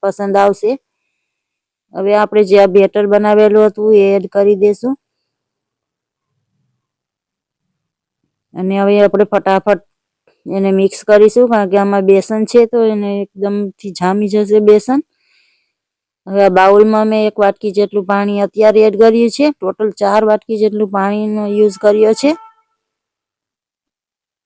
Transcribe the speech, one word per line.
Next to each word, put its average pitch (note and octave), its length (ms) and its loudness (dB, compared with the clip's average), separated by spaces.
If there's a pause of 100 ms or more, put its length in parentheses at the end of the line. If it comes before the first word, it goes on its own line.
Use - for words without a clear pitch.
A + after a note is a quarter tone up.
પસંદ G3 340 -4
આવશે. G3+ 340 0 (1200)
હવે G3 220 -2
આપણે G#3 280 0
જે G3 160 4
આ G3 160 2
બેટર G3+ 320 2
બનાવેલું G#3 600 2
હતું G#3+ 280 0
એ G3+ 80 4 (140)
એડ F#3 80 -4 (100)
કરી G3+ 280 0
દઈશું G#3 300 -2 (3500)
અને F#3 260 -6
હવે G3+ 200 2
આપણે G3+ 320 2
ફટાફટ G3 500 -2 (640)
એને G3 260 -4
મિક્સ F#3+ 320 -2
કરીશું, G#3+ 460 4
કારણ G3+ 220 -2
કે G3 80 0
આમાં G3+ 260 -2
બેસન G3 400 0
છે A#3+ 220 2
તો A#3 180 -2
એને G#3 240 -4 (120)
એકદમથી G3+ 760 -8
જામી F#3+ 340 -2
જશે G#3 360 0
બેસન. B3+ 320 2 (1300)
હવે G3 160 0
આ F#3 140 2
બાઉલમાં G#3+ 540 2
મેં A3 160 -2
એક G#3+ 160 -6
વાટકી G3 340 -4
જેટલું G3+ 280 -4
પાણી G3+ 380 -2
અત્યારે G#3+ 440 2
એડ G3+ 80 -2
કર્યું A3+ 420 2
છે. C#4+ 140 0
ટોટલ G3+ 380 -6 (120)
ચાર G3+ 240 0
વાટકી G#3+ 360 -2
જેટલું G#3 300 -2
પાણીનો G#3 560 -4
યુઝ G#3 360 0
કર્યો G#3+ 300 2
છે. C#4 180 0 (2250)